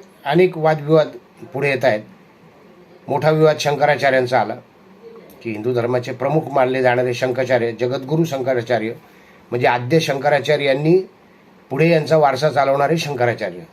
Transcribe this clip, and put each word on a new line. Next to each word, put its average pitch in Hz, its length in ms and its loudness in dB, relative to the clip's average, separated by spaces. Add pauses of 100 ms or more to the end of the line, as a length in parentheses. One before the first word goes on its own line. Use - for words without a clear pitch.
(260)
अनेक 165 320 2
वादविवाद 151 600 2 (360)
पुढे 139 160 -2
येत 135 160 -2
आहेत. 107 160 2 (1040)
मोठा 139 220 0
विवाद 156 280 4
शंकराचार्यांचा 135 840 0
आला 107 140 -4 (880)
की 117 80 -8
हिंदू 110 220 -4
धर्माचे 123 380 -2
प्रमुख 139 300 -2 (120)
मानले 131 280 0
जाणारे 127 320 2
शंकराचार्य, 123 580 -2
जगद्गुरू 131 520 -2
शंकराचार्य 120 680 -2 (580)
म्हणजे 123 160 0
आद्य 123 320 0
शंकराचार्य 143 680 0
यांनी 151 320 2 (720)
पुढे 156 200 2
यांचा 156 280 2
वारसा 143 320 2
चालवणारे 139 480 2
शंकराचार्य, 120 640 -4 (140)